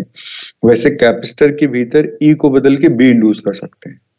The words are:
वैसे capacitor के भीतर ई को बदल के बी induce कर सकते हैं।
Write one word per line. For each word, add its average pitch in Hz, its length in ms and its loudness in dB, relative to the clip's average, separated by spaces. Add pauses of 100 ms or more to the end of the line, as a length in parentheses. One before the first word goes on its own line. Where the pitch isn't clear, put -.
(640)
वैसे 113 260 2
capacitor - 600 0
के 147 160 -2
भीतर 123 560 -2
ई 151 100 4
को 147 160 0
बदल 135 280 2
के 156 140 2
बी 127 180 2
induce 110 300 2
कर 101 140 -6
सकते - 360 -18
हैं। - 100 -20 (200)